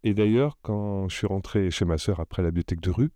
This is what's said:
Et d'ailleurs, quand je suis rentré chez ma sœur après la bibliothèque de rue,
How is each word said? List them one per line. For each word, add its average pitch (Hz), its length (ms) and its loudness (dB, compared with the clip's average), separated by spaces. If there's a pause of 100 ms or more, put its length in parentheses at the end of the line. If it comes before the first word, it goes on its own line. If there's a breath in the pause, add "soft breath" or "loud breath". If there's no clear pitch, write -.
Et 107 100 2
d'ailleurs, 110 480 2
quand 101 460 -2
je - 80 -6
suis 107 120 -2
rentré 95 440 0
chez - 140 0
ma 82 120 2
sœur 87 220 -2
après - 220 -4
la 85 80 2
bibliothèque 82 320 -2
de 90 100 0
rue, 127 240 0